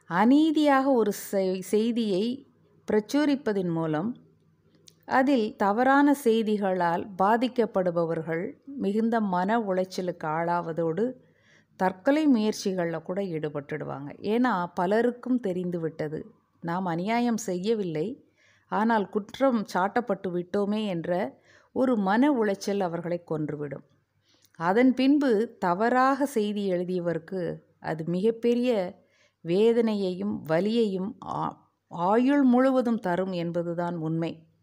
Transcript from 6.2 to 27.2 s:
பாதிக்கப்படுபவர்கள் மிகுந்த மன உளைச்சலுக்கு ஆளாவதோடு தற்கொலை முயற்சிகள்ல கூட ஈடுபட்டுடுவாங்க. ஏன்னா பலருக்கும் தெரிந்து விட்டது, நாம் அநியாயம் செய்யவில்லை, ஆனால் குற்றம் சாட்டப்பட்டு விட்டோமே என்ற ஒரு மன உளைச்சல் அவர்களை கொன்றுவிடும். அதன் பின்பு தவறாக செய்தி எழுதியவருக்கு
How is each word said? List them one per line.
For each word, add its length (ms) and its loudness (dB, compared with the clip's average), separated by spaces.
பாதிக்கப்படுபவர்கள் 1300 0
மிகுந்த 380 0
மன 360 0
உளைச்சலுக்கு 680 -4
ஆளாவதோடு 800 -2
தற்கொலை 480 0
முயற்சிகள்ல 760 0
கூட 220 -6
ஈடுபட்டுடுவாங்க. 840 -6
ஏன்னா 280 2
பலருக்கும் 680 0
தெரிந்து 400 -4
விட்டது, 400 -6
நாம் 220 -4
அநியாயம் 540 -2
செய்யவில்லை, 680 -2
ஆனால் 380 2
குற்றம் 560 0
சாட்டப்பட்டு 640 -2
விட்டோமே 540 -2
என்ற 260 -4
ஒரு 220 2
மன 340 2
உளைச்சல் 500 -2
அவர்களை 400 -4
கொன்றுவிடும். 640 -8
அதன் 340 4
பின்பு 380 4
தவறாக 680 2
செய்தி 420 -2
எழுதியவருக்கு 760 -2